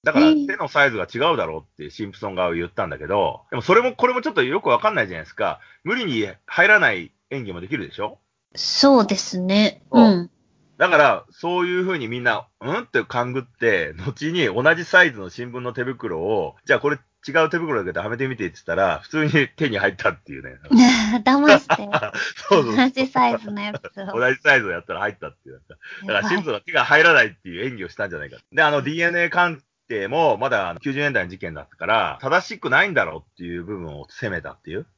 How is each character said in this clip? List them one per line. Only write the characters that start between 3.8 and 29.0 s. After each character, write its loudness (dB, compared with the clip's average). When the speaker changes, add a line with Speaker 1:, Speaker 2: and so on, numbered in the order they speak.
Speaker 1:
も、 -4
こ 0
れ 0
も -4
ち -6
ょ -6
っ -16
と 0
よ -2
く -4
わ 4
か 0
ん -8
な 0
い -2
じ -12
ゃ -10
な -10
い -14
で -20
す -20
か。 -4
無 -4
理 -6
に -4
入 2
ら 6
な 4
い -8
演 -8
技 -10
も -10
で -12
き -6
る -8
で -20
し -12
ょ？ -6
Speaker 2:
そ 4
う 2
で -2
す -6
ね。 0
Speaker 1:
そ 6
う。 10
Speaker 2:
う 8
ん。 -16
Speaker 1:
だ 2
か 4
ら、 4
そ -2
う -2
い -4
う -2
風 -4
に -8
み -6
ん -10
な、 -2
「う -8
ん？」 -4
っ -20
て -2
勘 -4
ぐ -4
っ -16
て、 -2
後 -6
に 0
同 2
じ -6
サ 6
イ 0
ズ -14
の -10
新 -12
聞 -10
の -8
手 -6
袋 -6
を、 -2
「じ 2
ゃ 4
あ -2
こ 0
れ -4
違 -10
う -2
手 -4
袋 -2
だ -4
け -8
ど -4
は -8
め -8
て -4
み -8
て」 -6
っ -6
て -20
言 -20
っ -20
た -4
ら、 0
普 -18
通 -2
に 2
手 -2
に -4
入 0
っ -16
た -2
っ -16
て -18
い -14
う -18
ね。 -18
Speaker 2:
<laughs> 6
騙 6
し -4
て。 -2
Speaker 1:
<laughs> -6
そ 6
う 0
そ -2
う -
そ -
う。 0
Speaker 2:
同 4
じ -2
サ 2
イ -2
ズ -10
の -8
や -8
つ -14
を。 -6
Speaker 1:
同 2
じ -6
サ 4
イ 4
ズ -4
を -4
や -6
っ -20
た -10
ら -6
入 -2
っ -18
た -12
っ -18
て -20
い -20
う。 -20
だ -20
か -4
ら、 0
Speaker 2:
や 2
ば -2
い。 -2
Speaker 1:
シ 2
ン 0
プ -8
ソ -4
ン -2
が -6
手 -14
が 2
入 6
ら 8
な 8
い 2
っ -8
て -20
い -8
う -4
演 -8
技 -10
を -10
し -16
た -6
ん -10
じ -10
ゃ -10
な -12
い -18
か。 -20
で、 2
あ 4
の、 0
デ -4
ィ -6
ー 0